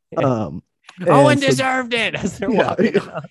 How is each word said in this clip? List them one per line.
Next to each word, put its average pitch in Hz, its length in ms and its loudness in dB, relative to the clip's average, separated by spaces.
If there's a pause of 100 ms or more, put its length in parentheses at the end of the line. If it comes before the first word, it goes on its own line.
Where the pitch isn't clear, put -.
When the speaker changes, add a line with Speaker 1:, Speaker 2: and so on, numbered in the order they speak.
(120)
Speaker 1:
yeah. - 80 -6
Speaker 2:
Um, 107 440 -2 (440)
Speaker 1:
Owen 220 240 6
Speaker 2:
and 285 100 2
so 277 60 0
Speaker 1:
deserved 262 480 0
it 208 200 -2
<laughs> - 80 -8
as 190 140 -6
they're 294 140 -4
Speaker 2:
Yeah, 165 180 2
Speaker 1:
walking - 300 0
out. - 320 -10